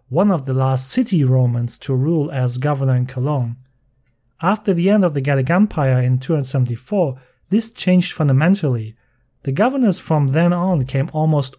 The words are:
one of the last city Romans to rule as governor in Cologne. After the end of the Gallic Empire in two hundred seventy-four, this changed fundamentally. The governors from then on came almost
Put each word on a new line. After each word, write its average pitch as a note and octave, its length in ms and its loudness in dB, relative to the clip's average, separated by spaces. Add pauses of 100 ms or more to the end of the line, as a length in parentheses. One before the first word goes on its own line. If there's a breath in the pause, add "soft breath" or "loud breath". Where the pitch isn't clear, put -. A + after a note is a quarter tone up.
one F#3+ 240 2
of D3 140 -2
the C3 80 -4
last C3 360 0
city F3 360 2
Romans B2 540 0
to - 140 -6
rule D3 380 0
as B2 260 -2
governor C3+ 380 0
in B2 100 0
Cologne. B2+ 520 -4 (840)
After G3 320 0
the E3+ 160 0
end G#3 140 4
of E3 100 0
the C#3+ 60 -4
Gallic C3+ 300 0
Empire E3 500 2
in B2+ 200 2
two E3 140 -4
hundred C#3+ 120 0
seventy-four, C3 720 -2 (320 soft breath)
this A3 200 0
changed F3+ 440 0
fundamentally. C#3 840 0 (480)
The C#3 80 -4
governors A3+ 480 0
from D3 300 0
then E3+ 240 2
on F3 320 0
came C3+ 260 -4
almost D#3 460 0